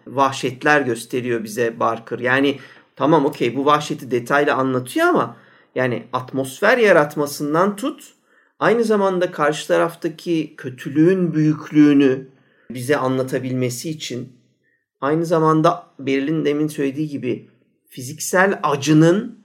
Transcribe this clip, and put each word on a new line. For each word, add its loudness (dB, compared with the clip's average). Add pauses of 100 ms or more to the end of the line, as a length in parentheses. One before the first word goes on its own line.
vahşetler 0
gösteriyor -4
bize -4
Barker. -4
Yani 2 (400)
tamam, 2
okey, -2
bu -4
vahşeti -2
detaylı 0
anlatıyor -2
ama 0 (380)
yani -2 (100)
atmosfer -2
yaratmasından 2
tut, -10 (440)
aynı 2
zamanda 0
karşı -2
taraftaki -2
kötülüğün 0
büyüklüğünü 4 (420)
bize -2
anlatabilmesi -4
için, -10 (680)
aynı 0
zamanda 2 (120)
Beril'in -2
demin 0
söylediği -4
gibi -8 (400)
fiziksel -2
acının 2